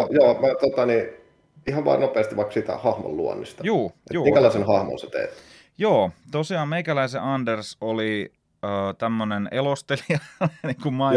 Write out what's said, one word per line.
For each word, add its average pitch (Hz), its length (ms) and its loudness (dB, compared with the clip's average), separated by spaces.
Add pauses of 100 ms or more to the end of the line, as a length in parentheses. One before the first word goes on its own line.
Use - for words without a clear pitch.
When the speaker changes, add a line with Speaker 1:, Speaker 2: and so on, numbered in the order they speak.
Speaker 1:
tää - 40 -6
Speaker 2:
joo, 131 300 6
mä 135 60 4 (120)
tota 131 260 2
niin, 113 240 2 (580)
ihan 143 180 -2
vaan 139 160 4
nopeasti 113 340 0
vaikka 104 180 -2
sitä - 240 -2
hahmon 101 400 -2
luonnista. 55 480 -6
Speaker 1:
Juu, 156 260 -2 (180)
Speaker 2:
Et - 40 -8
Speaker 1:
juu, 165 120 -2
Speaker 2:
minkälaisen 123 360 6
Speaker 1:
otetaan. 101 180 4
Speaker 2:
hahmon - 200 -4
sä - 80 -14
teet? - 260 -6 (440)
Speaker 1:
Joo, 127 340 2 (200)
tosiaan 156 360 -2
meikäläisen 147 540 -2
Anders 117 600 -4
oli, 110 500 -2 (320)
ö, 107 40 -4 (300)
tämmönen 107 540 -2
elostelija, 139 680 -2 (220)
<laughs> 165 260 -4
niin 147 160 -4
kuin 135 120 -2
Speaker 2:
Joo, 135 60 -2 (100)
mä - 60 -